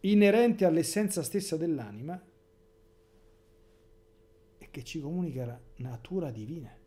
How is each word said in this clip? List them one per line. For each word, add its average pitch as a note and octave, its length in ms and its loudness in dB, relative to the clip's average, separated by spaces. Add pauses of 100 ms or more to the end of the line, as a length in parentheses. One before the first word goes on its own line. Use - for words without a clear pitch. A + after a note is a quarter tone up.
inerente G#3 640 6
all'essenza E3+ 580 2
stessa F#3 320 -4
dell'anima D3+ 640 -6 (2250)
e - 120 -20
che B2+ 140 -12
ci - 160 -10
comunica C#3+ 460 -6
la A#2+ 140 -10 (180)
natura B2+ 540 -6
divina. A#2 440 -12 (120)